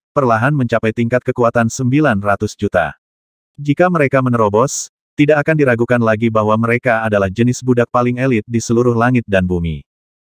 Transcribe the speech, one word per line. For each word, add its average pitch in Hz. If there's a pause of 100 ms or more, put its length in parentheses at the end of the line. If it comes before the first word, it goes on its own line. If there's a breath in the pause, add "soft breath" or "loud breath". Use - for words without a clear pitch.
(120)
perlahan 123
mencapai 117
tingkat 120
kekuatan 117
sembilan 131
ratus 101
juta. 87 (640)
Jika 143
mereka 147
menerobos, 120 (220)
tidak 147
akan 160
diragukan 120
lagi 113
bahwa 110
mereka 117
adalah 101
jenis 120
budak 123
paling 123
elit 123
di 113
seluruh 120
langit 120
dan 95
bumi. 85 (400)